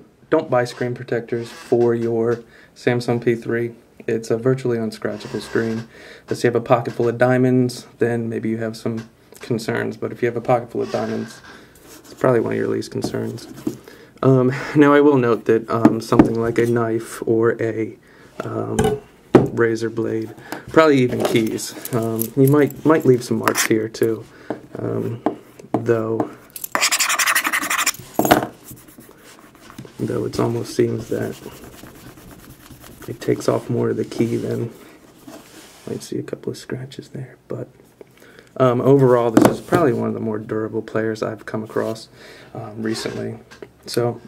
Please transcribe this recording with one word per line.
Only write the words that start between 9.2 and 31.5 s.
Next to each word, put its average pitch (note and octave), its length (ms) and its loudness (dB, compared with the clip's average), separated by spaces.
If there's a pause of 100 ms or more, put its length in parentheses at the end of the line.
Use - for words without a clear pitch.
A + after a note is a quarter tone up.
concerns. A2+ 580 -4
But A2 140 -6
if - 100 -16
you A#2+ 40 2
have A#2+ 100 -2
a A#2 40 -6
pocket A#2 300 0
full A2+ 100 -4
of G2+ 100 -4
diamonds, A2+ 520 -6 (420)
it's - 300 -20
probably B2+ 260 2
one A2 140 -2
of A2 40 -2
your A2+ 100 -2
least A2 220 -4
concerns. A2+ 560 -6 (760)
Um, C3 280 6 (240)
now C#3+ 200 8
I C#3+ 80 8
will C#3+ 160 6
note A#2 260 2
that, A2+ 240 2
um, A2+ 320 4
something A2+ 400 4
like A2+ 180 -2
a A#2 80 4
knife A2+ 600 -2
or A2+ 340 2
a, A2 380 -4 (420)
um, A2 380 -6 (720)
razor A2+ 380 0
blade, A2 440 -4 (340)
probably D#3 300 6
even A#2 260 2
keys, A2+ 500 0 (180)
um, A2+ 440 -2
you C3+ 120 6
might, C#3 380 2
might D#3 180 4
leave B2 200 6
some A2+ 140 0
marks A2+ 280 0
here A2 220 0
too, A2 360 -2 (540)
um, A2+ 420 -4 (520)
though, A2+ 580 0 (3750)
though - 260 -4
it A#2 140 -6
almost A#2 360 -2
seems A#2 340 0
that A2 280 -4 (1700)